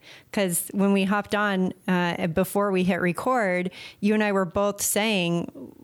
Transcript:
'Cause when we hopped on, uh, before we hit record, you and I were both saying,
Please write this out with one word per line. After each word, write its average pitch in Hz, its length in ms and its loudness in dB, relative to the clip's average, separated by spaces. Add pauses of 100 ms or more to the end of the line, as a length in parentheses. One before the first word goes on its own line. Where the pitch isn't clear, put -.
(320)
'Cause 185 420 -2
when 196 200 2
we 190 100 2
hopped 202 320 -2
on, 196 380 0 (140)
uh, 180 400 0
before 190 440 0
we 185 120 2
hit 175 180 2
record, 180 720 0 (280)
you 208 140 2
and 214 100 2
I 208 80 2
were 196 140 2
both 202 360 -2
saying, 185 720 0 (320)